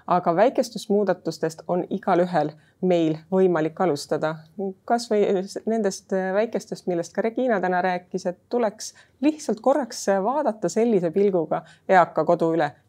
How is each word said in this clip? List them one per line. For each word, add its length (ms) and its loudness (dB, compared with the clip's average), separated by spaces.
Aga 280 2
väikestest 540 0
muudatustest 760 -2
on 220 -2
igalühel 600 0
meil 360 2
võimalik 500 2
alustada. 540 -2
Kas 240 -2
või 120 2
s-, 220 -12
nendest, 480 -4
äh, 200 -2
väikestest, 540 -4
millest 260 -4
ka 80 -2
Regina 400 0
täna 200 0
rääkis, 440 -4
et 140 -6
tuleks 440 -4
lihtsalt 400 -2
korraks, 480 0
äh, 140 2
vaadata 460 -2
sellise 420 2
pilguga 500 0
eaka 360 4
kodu 300 2
üle 160 0